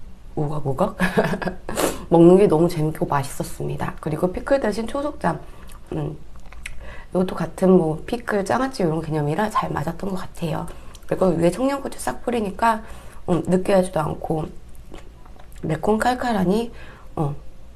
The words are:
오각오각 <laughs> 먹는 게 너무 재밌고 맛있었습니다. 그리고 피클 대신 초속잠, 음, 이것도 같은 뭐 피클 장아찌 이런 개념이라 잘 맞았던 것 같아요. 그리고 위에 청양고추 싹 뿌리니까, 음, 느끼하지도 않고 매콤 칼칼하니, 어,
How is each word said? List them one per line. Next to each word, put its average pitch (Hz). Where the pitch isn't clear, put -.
오각오각 147
<laughs> -
먹는 170
게 202
너무 170
재밌고 156
맛있었습니다. 143
그리고 156
피클 -
대신 214
초속잠, 277
음, 151
이것도 185
같은 180
뭐 160
피클 208
장아찌 254
이런 160
개념이라 156
잘 165
맞았던 165
것 190
같아요. 165
그리고 -
위에 170
청양고추 269
싹 -
뿌리니까, 220
음, 165
느끼하지도 185
않고 156
매콤 165
칼칼하니, 226
어, 147